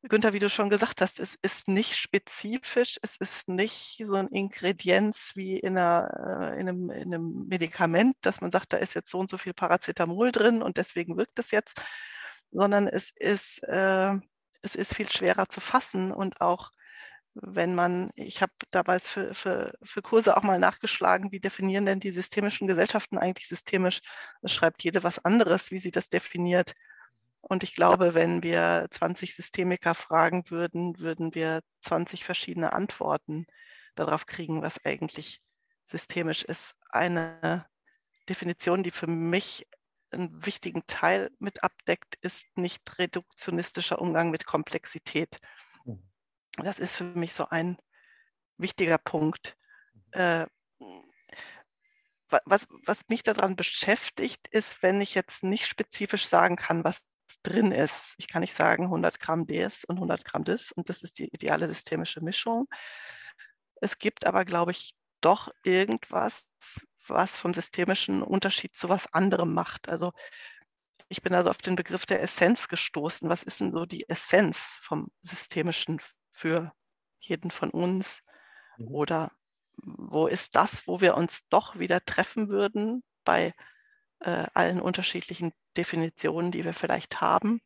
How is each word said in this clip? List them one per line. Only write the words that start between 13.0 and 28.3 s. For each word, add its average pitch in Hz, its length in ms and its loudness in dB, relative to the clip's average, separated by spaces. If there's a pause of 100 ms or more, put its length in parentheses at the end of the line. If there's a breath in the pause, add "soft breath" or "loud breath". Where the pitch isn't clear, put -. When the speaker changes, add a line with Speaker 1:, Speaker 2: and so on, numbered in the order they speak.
Speaker 1:
ist, - 480 -2
äh, 190 500 2 (480)
es - 140 -8
ist - 180 -4
viel 202 160 -6
schwerer 185 380 2
zu - 140 -12
fassen 190 500 0
und 190 300 -4
auch 175 300 0 (600 loud breath)
wenn 180 420 -2
man, 180 400 0
ich - 260 -6
hab 190 100 0 (200)
damals 185 360 2
für, 196 260 -6
für, - 500 -4
für 208 180 -10
Kurse 226 340 6
auch 190 80 4
mal 190 160 4
nachgeschlagen, 185 720 2
wie 196 80 -8
definieren 196 460 0
denn 196 160 2
die 196 100 -4
systemischen 196 560 -2
Gesellschaften 190 500 2
eigentlich - 300 -2
systemisch? 180 540 0 (400 loud breath)
Es 196 100 -4
schreibt - 320 2
jede 170 180 2
was 170 220 -2
anderes, 190 480 4
wie 185 80 -6
sie 180 120 -6
das - 180 -2
definiert. 175 640 0 (680 loud breath)
Und 185 240 -2
ich 190 100 -10
glaube, 175 420 6
wenn 170 280 4